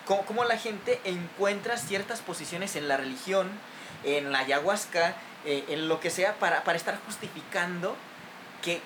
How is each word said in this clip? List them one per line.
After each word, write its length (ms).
Cómo, 200
cómo 180
la 140
gente 460
encuentra 720
ciertas 440
posiciones 540
en 140
la 80
religión, 520
en 280
la 80
ayahuasca, 760
eh, 240
en 180
lo 140
que 100
sea, 240
para, 300
para 120
estar 300
justificando 880
que, 260